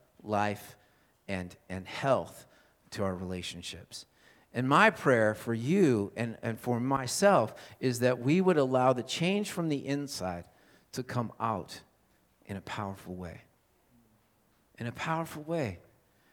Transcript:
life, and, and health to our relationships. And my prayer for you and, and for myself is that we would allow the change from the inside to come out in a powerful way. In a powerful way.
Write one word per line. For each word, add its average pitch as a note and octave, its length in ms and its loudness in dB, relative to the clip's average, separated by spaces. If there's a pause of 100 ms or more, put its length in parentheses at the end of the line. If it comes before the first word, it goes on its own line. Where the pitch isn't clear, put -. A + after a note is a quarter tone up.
(220)
life, G#2 540 -2 (500)
and, F2+ 300 -6 (120)
and F#2 200 -10
health - 580 -2 (440)
to G#2+ 140 -6
our F#2+ 100 -2
relationships. F2+ 920 -10 (500)
And B2+ 140 -2
my F#3 220 8
prayer A2 440 4
for A#2 180 -6
you B2 640 2
and, A#2 260 -6
and A2+ 160 -4
for A#2+ 200 -2
myself C3+ 760 2 (260)
is B2 200 -2
that B2 200 4
we D3 200 4
would F3+ 180 4
allow C3 340 4
the B2 100 0
change G3 480 -2
from E3+ 180 -2
the C#3+ 180 -2
inside A2+ 580 -6 (480)
to B2+ 100 -6
come A#2+ 380 -4
out A2 400 -4 (640)
in G2 100 -8
a F#2+ 60 -10
powerful F#2+ 520 -8
way. F2+ 280 -12 (1400)
In A#2+ 80 -6
a A#2 60 -4
powerful D#3+ 500 -6
way. D3 380 -4 (520)